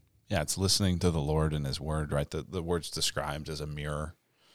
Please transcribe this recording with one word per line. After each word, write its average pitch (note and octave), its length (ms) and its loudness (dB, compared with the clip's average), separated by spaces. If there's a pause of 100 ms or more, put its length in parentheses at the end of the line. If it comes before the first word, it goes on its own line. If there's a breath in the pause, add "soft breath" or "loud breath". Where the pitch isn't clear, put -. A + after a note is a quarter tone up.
(280)
Yeah, F2+ 140 2
it's - 160 -2
listening F#2 420 4
to F2 100 6
the E2 100 2
Lord D2+ 320 2
and D2 140 -2
his C2+ 140 -4
word, D2+ 320 -2
right? C#2+ 180 0
The, D#2 120 -4
the E2 200 -6
word's E2+ 280 -2
described D2 580 -2
as D2+ 120 -6
a D2+ 60 -4
mirror. D2+ 480 -4 (400 soft breath)